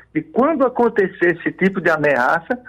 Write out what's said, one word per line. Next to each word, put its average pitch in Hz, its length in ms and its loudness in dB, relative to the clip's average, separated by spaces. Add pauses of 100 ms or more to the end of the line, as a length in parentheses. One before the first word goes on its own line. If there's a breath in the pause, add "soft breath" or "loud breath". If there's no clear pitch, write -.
(140 soft breath)
E 156 60 0
quando 277 460 0
acontecer 208 720 0
esse - 140 -4
tipo 190 280 -2
de 170 100 0
ameaça, 151 800 0